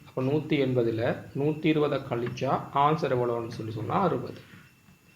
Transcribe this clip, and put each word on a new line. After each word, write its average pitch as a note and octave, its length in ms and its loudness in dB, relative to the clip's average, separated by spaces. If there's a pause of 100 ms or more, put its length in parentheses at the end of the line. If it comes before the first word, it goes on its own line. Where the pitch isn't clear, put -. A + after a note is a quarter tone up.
அப்ப - 160 -6
நூத்தி D3 280 0
எண்பதுல B2+ 720 2 (160)
நூத்தி D3 260 0
இருபதை D3 340 2
கழிச்சா B2+ 640 -2 (140)
ஆன்சர் D3 420 2
எவ்வளோன்னு A#2 320 0
சொல்லி A2 240 -8
சொன்னா B2+ 280 -2
அறுபது. D3+ 400 0 (760)